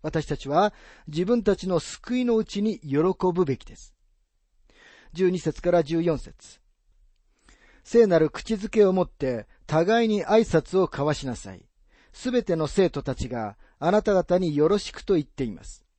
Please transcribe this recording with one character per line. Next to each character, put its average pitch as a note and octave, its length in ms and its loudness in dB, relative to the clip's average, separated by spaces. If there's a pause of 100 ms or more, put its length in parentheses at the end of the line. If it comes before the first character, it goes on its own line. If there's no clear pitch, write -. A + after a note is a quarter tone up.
私 D#3 260 -4
た D3 100 -4
ち - 120 -12
は F3+ 240 2 (340)
自 D#3 180 -4
分 A#3 180 0
た G3 120 2
ち F3+ 140 -8
の F3 120 0
救 - 380 -8
い B3+ 60 -2
の A#3 120 2
う A3 80 0
ち G3+ 180 -6
に G#3+ 180 -2
喜 C#3+ 160 -4 (360)
ぶ F3 120 0
べ C3+ 120 -2
き - 80 -20
で - 120 -20
す。 - 180 -20 (1160)
十 F3+ 180 2
二 F#3 80 -2
節 D#3 220 -4
か F3 120 0
ら E3+ 120 4
十 E3 160 -2
四 E3+ 180 0
節。 - 420 -18 (1200)
「聖 A#3 220 6
な E3+ 140 4
る D#3 100 2
口 - 240 -6
づ G#3+ 140 -8
け G#3 160 4
を F#3+ 80 4
も F#3+ 100 2
っ - 80 -4
て B2 380 -6 (180)
互 G3 400 2
い - 20 0
に G#3 160 0
挨 A3 160 4
拶 F3+ 380 0
を F3+ 100 2
交 C#3 160 -6
わ D3+ 100 0
し - 120 -10
な B2 80 -6
さ F#2+ 200 -14
い。 - 120 -20 (460)
す - 180 -8
べ A#3+ 140 0
て F3+ 100 0
の D#3 140 -2
生 F#3 220 2
徒 C#3+ 120 -8
た C3+ 140 -6
ち B2+ 120 -6
が A2 280 -8 (240)
あ D#3+ 100 0
な G#3 120 2
た G#3 120 0
方 F3+ 240 2
に E3+ 160 -2
よ D3 140 4
ろ G3+ 100 2
し - 140 -8
く - 100 -16
と G3+ 120 0
言 D3+ 100 0
っ - 20 -12
て - 160 -10
い A#2 80 -4
ま F2+ 140 -14
す。 - 200 -20 (140)